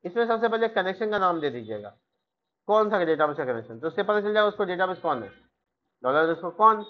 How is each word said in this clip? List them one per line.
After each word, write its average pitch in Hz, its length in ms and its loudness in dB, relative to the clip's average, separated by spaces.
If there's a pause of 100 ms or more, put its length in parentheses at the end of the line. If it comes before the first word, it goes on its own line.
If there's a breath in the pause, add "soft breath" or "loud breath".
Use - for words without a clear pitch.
इसमें 226 220 -2
सबसे 226 220 0
पहले 226 220 0
connection 196 400 -2
का 208 80 0
नाम 175 220 2
दे 143 100 -2
दीजिएगा, 107 440 -10 (760)
कौन 208 220 4
सा 190 140 2
डेटाबेस 151 320 2
का 151 80 -4
कनेक्शन, 117 340 -6
तो 139 80 -8
उससे 165 160 -2
पता 208 180 2
चल 202 40 -6
जाएगा 214 220 2
उसको 208 180 -2
डेटाबेस 185 360 -2
कौन 139 220 -2
है, 95 60 -12 (760)
dollar 135 140 2
अंडरस्कोर 160 340 0
कौन, 214 380 6